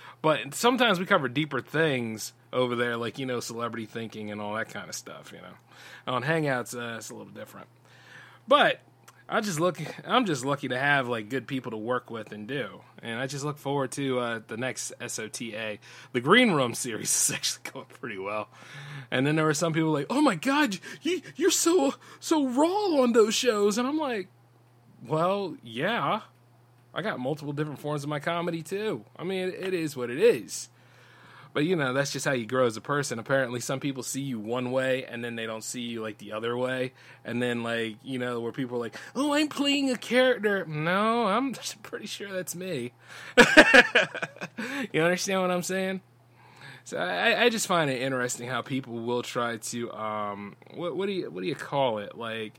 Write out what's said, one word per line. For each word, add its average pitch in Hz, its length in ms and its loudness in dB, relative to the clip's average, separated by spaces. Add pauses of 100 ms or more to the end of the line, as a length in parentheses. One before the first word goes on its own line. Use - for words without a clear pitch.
(240)
But 139 320 2
sometimes 233 440 4
we 180 60 -4
cover 160 220 4
deeper 135 340 -2
things 127 720 -2 (180)
over 123 240 0
there, 120 220 0
like, 117 220 -6
you 131 80 -4
know, 123 120 -2
celebrity 113 460 -6
thinking 107 460 -8
and 104 100 -6
all 104 140 -4
that 110 140 -4
kind - 200 -10
of - 60 -10
stuff, - 360 -14
you 87 80 -16
know. - 720 -14
On 123 120 0
Hangouts, 143 520 0
uh, 117 220 -8
it's 110 140 -14
a - 20 -14
little 104 180 -16
different. 107 360 -16 (800)
But 226 320 6 (520)
I 220 100 2
just 190 180 -2
look, 170 200 2 (280)
I'm 226 180 4
just 143 180 0
lucky 139 260 -2
to 123 80 -2
have, 139 300 4
like, 113 220 -2
good 123 180 -4
people 127 240 -6
to 110 60 -6
work 120 320 -2
with 113 220 -10
and 107 160 -10
do. 113 340 -6 (200)
And 117 180 -6
I 135 80 -2
just 139 180 -8
look 147 120 -4
forward 139 340 -2
to, 135 280 -2
uh, 120 280 -2
the 110 100 -8
next 123 420 -4
S 120 200 -8
O 110 80 -6
T 110 280 -10
A. 107 240 -6 (340)
The 123 80 0
Green 214 300 8
Room 127 220 4
series 110 360 -4
<laughs> - 200 2
is - 60 0
actually - 360 -4
going 123 140 -14 (140)
pretty 110 180 -8
well. 104 320 -6 (640)
And 131 160 4
then 151 80 4
there 156 100 4
were 156 80 4
some 165 200 0
people 160 180 4
like, 143 180 0
"Oh 277 120 4
my 240 140 6
God, 262 440 2 (220)
you, 339 200 -2 (140)
you're 330 160 4
so, 330 420 4 (260)
so 294 280 2
raw 320 540 4
on 240 120 4
those 220 220 6
shows." 208 420 2
And 247 100 2
I'm 294 100 0
like, 247 300 -4 (800)
"Well, 175 580 0
yeah. 165 580 -2 (720)
I 160 100 -4
got 196 160 -4
multiple 147 340 -4
different 147 260 -6
forms 147 240 -4
of 143 60 -6
my 151 100 -2
comedy, 170 440 -2
too." 190 420 -4 (120)
I 151 60 -10
mean, 185 260 -2
it, - 60 -6
it 185 180 -4
is 160 220 -2
what 120 140 -4
it 127 100 -4
is. 165 500 2 (840)
But, 147 140 0
you 185 100 2
know, 135 180 2
that's 139 200 0
just 139 120 -4
how 147 80 2
you 117 120 -2
grow 127 220 2
as 110 100 -4
a 104 40 -8
person. 143 360 -2
Apparently, 123 420 0
some 135 200 -4
people 131 240 -4
see - 180 -6
you 135 160 -4
one 123 340 -2
way, 131 340 2
and 120 180 -8
then 117 120 -6
they 113 120 -6
don't 110 160 -8
see 123 180 -8
you, 117 180 -6
like, 110 200 -6
the 104 140 -12
other 117 220 -2
way. 127 380 -2 (320)
And 117 160 -2
then, 120 220 0
like, 117 400 -2
you 131 160 -6
know, 123 200 -4
where 117 120 -4
people 123 260 -4
are - 20 0
like, 117 160 -6 (200)
"Oh, 285 180 0
I'm 302 140 4
playing 277 420 0
a 240 80 0
character." 214 720 2
No, 196 580 0
I'm 226 280 0
<laughs> - 300 -10
pretty - 220 -12
sure 202 260 -10
that's 185 240 -6
me. 170 360 -6 (440)
<laughs> 247 80 12 (1500)
You 156 120 2
understand 185 380 2
what 180 100 0
I'm 180 120 -2
saying? 190 380 -4 (840)
So - 140 -8
I, 185 460 0
I 240 60 4
just 220 180 0
find 165 220 4
it 127 120 -2
interesting 127 480 -2
how 120 120 -2
people 123 380 -4
will 120 220 -2
try 117 360 -2
to, 117 340 -8
um, 104 640 -6 (180)
what, 160 220 -6
what 190 100 -2
do 202 60 -2
you, 175 180 -4
what 175 120 -8
do 185 60 -4
you 143 80 -2
call 127 440 0
it? 101 180 -10
Like, 110 420 -6